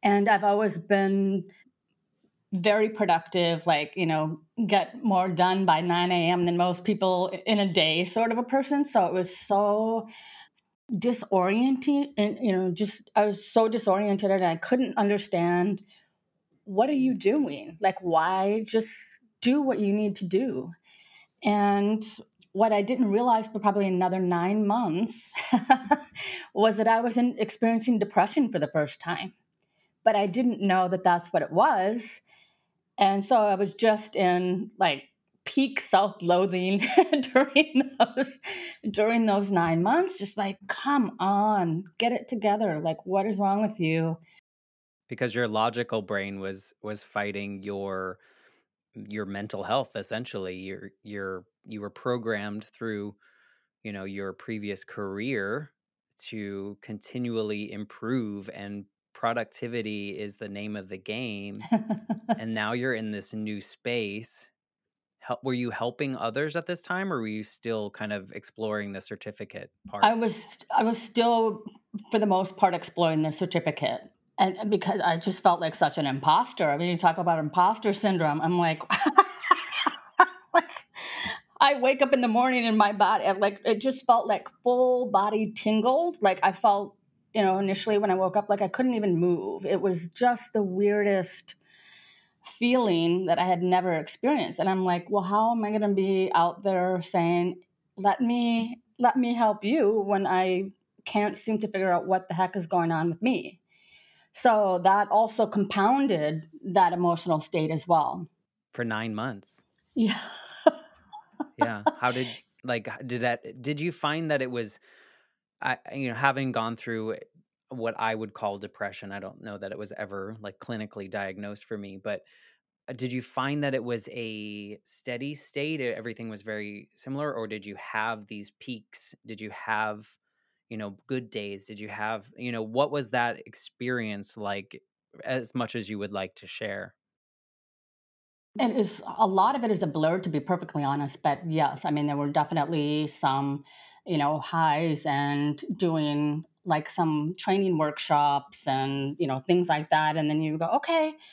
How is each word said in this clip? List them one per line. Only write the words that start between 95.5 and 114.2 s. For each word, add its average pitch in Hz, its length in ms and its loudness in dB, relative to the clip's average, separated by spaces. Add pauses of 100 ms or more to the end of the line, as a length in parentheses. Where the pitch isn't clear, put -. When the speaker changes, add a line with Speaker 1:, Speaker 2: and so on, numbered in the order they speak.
Speaker 1:
am 226 120 0
I 214 80 -2
gonna 208 220 0
be 190 400 2
out 170 300 2
there 185 380 2
saying, 175 600 0 (360)
'Let 196 240 2
me, 233 600 0 (180)
let 240 180 4
me 240 160 2
help 214 300 2
you,' 220 380 4
when 196 260 0
I 185 440 0 (340)
can't 208 320 -2
seem 214 220 -2
to 214 80 -2
figure 190 240 0
out 175 160 2
what 185 200 0
the 180 80 -6
heck 185 200 0
is 170 120 -4
going 170 240 2
on 165 180 0
with 165 120 -4
me?" 233 400 -2 (720)
So 208 500 4
that 202 280 4
also 220 360 2
compounded 202 1000 2 (160)
that 180 300 4
emotional 170 480 2
state 156 300 -2
as 156 160 -4
well. 160 420 2 (420)
Speaker 2:
For 120 140 -6
nine 110 280 -4
months. 107 500 -8 (320)
Speaker 1:
Yeah. 220 240 2 (460)
<laughs> - 60 6 (840)
Speaker 2:
Yeah. 104 380 -2
How 123 180 0
did, 123 260 -4 (260)
like, 120 240 -4
h-, - 200 -12
did 120 140 -4
that, 120 400 -4
did 147 180 -4
you 165 120 -4
find 156 400 -4